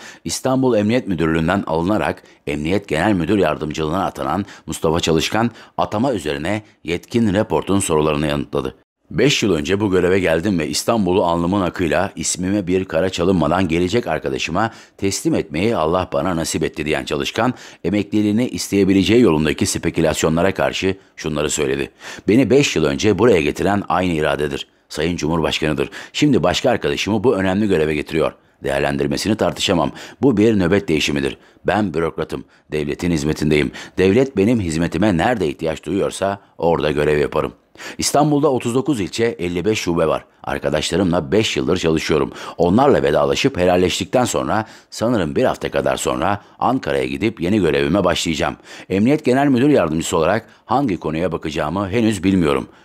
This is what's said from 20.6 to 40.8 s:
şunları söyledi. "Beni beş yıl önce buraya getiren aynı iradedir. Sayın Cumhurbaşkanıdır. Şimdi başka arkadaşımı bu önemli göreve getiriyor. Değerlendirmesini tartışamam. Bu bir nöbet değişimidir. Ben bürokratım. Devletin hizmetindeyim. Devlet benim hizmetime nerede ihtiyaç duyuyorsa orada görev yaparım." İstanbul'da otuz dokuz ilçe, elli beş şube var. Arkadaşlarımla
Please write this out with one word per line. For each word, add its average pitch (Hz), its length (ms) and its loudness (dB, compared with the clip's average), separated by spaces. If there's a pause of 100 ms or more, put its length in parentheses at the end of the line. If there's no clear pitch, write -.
şunları 76 340 -4
söyledi. 69 420 -2 (360)
"Beni 110 220 4
beş 139 260 2
yıl 78 100 2
önce 85 340 2
buraya 104 220 6
getiren 87 480 0
aynı 90 240 0
iradedir. 73 540 -2 (220)
Sayın 82 280 -4
Cumhurbaşkanıdır. 76 720 -2 (240)
Şimdi 131 300 2
başka 90 260 2
arkadaşımı 95 540 0
bu 120 120 2
önemli 95 320 0
göreve 78 280 2
getiriyor. 73 360 -2 (320)
Değerlendirmesini 71 720 -2
tartışamam. 85 560 0 (300)
Bu 123 160 4
bir 107 220 4
nöbet 98 280 2
değişimidir. 71 500 -2 (300)
Ben 95 260 0
bürokratım. 80 500 -4 (280)
Devletin 73 400 -2
hizmetindeyim. 76 600 0 (260)
Devlet 101 400 2
benim 110 220 4
hizmetime 85 580 0
nerede 98 300 0
ihtiyaç 78 360 -6
duyuyorsa 92 560 -2 (180)
orada 78 340 2
görev 73 260 2
yaparım." 69 360 0 (440)
İstanbul'da 147 540 2
otuz 120 240 -2
dokuz 131 260 0
ilçe, 113 240 -2 (140)
elli 87 260 -2
beş 107 140 0
şube 85 280 0
var. 69 180 0 (180)
Arkadaşlarımla 78 880 0